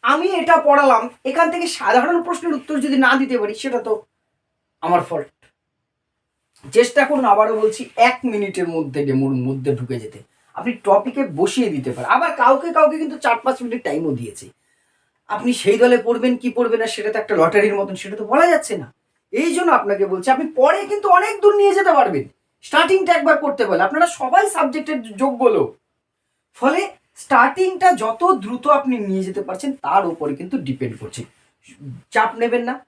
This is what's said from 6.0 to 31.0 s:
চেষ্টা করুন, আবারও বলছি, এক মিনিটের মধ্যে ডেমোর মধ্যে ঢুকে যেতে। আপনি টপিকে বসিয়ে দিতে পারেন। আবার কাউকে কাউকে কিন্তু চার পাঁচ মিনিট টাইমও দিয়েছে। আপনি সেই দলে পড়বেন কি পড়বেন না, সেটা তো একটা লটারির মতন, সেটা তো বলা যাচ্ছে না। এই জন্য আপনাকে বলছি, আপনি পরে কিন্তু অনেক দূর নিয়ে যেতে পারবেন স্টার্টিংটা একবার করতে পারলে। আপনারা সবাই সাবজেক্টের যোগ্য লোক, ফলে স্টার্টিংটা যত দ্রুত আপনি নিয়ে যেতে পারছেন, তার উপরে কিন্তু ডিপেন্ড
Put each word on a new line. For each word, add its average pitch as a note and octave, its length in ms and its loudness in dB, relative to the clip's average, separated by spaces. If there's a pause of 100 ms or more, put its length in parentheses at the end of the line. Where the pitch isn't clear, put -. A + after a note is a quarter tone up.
চেষ্টা A#3+ 320 4
করুন, C4+ 200 0
আবারও G#3+ 360 4
বলছি, G#3+ 220 -2 (140)
এক B3 280 4
মিনিটের G3+ 440 -4
মধ্যে D3 380 -6
ডেমোর C3+ 280 0
মধ্যে C3 400 -4
ঢুকে B2 260 -6
যেতে। G#2+ 180 -16 (360)
আপনি - 180 -6 (140)
টপিকে C#4 400 2
বসিয়ে G3+ 440 0
দিতে C#3 220 -4
পারেন। B2+ 180 -6
আবার E4 260 2
কাউকে C4+ 360 4
কাউকে D4+ 260 4
কিন্তু D#4 200 -6
চার A#3 260 0
পাঁচ C4 180 0
মিনিট A#3+ 220 -6
টাইমও D3+ 280 -4
দিয়েছে। A#2 340 -10 (840)
আপনি G#3+ 240 -2
সেই A3 260 2
দলে B3 200 6
পড়বেন A#3+ 380 0
কি A#3+ 140 -6
পড়বেন A#3 300 0
না, A3+ 60 -2
সেটা G#3+ 260 -6
তো A3 60 -4
একটা G#3 180 -4
লটারির G3 380 4
মতন, G3 200 -4
সেটা G3 220 -12
তো G#3+ 80 -8
বলা C4+ 220 2
যাচ্ছে E4+ 320 0
না। B2 100 -12 (440)
এই D4 220 0
জন্য F4 180 0
আপনাকে G3 340 0
বলছি, F#3 240 -4
আপনি C4+ 220 0
পরে D4+ 340 2
কিন্তু G4+ 220 -4
অনেক G4+ 320 4
দূর G#4 160 6
নিয়ে G4+ 220 4
যেতে F#4 140 2
পারবেন A#3+ 320 2 (380)
স্টার্টিংটা E4+ 520 2
একবার D4+ 300 2
করতে C#4+ 220 -2
পারলে। - 160 0
আপনারা D4+ 240 2
সবাই F4 440 0
সাবজেক্টের D4+ 520 -4
যোগ্য A#3 420 -4
লোক, - 240 2 (880)
ফলে D4 240 0 (360)
স্টার্টিংটা F#4 760 2
যত A3+ 300 -2 (200)
দ্রুত A#3+ 240 -8
আপনি C#4 320 2
নিয়ে F#3+ 300 -4
যেতে F#3 140 -6
পারছেন, C4+ 300 -6
তার G3 340 0
উপরে D#3+ 280 -6
কিন্তু F#3 240 -10
ডিপেন্ড B2 420 -6